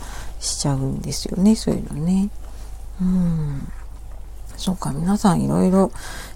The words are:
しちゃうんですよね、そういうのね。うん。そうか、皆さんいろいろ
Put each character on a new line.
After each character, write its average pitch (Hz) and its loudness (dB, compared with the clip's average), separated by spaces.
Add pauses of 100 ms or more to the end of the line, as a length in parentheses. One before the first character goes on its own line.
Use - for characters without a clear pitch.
(400)
し - -4
ち - 0
ゃ 139 2
う 135 0
ん 135 -2
で - -4
す - -4
よ - -2
ね、 208 8
そ 220 0
う - 2
い 196 0
う - -6
の 143 -4
ね。 190 2 (720)
う 185 0
ん。 165 2 (880)
そ - -2
う 180 -2
か、 147 -4
皆 170 2
さ 196 6
ん 151 2
い 135 2
ろ 165 4
い 185 6
ろ 190 6 (440)